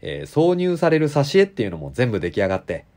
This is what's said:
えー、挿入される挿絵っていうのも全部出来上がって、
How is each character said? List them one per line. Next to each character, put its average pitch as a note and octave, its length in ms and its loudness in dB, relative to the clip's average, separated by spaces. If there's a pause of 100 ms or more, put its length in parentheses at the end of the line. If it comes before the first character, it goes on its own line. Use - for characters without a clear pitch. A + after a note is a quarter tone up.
え D2 260 -10
ー、 - 20 -20
挿 E3+ 260 2
入 F3+ 200 0
さ E3+ 140 2
れ D#3+ 100 4
る D#3 80 2
挿 D3 320 2
絵 G3 40 6
っ G3 40 2
て B2 160 -6
い G2+ 40 -4
う - 20 -6
の E2+ 80 -8
も C#2+ 160 -12
全 A#2+ 180 0
部 G2+ 80 -2
出 F2+ 120 -4
来 G2+ 100 -2
上 G2 80 2
が F#2+ 80 0
っ F#2+ 60 -10
て、 E2+ 220 -8 (120)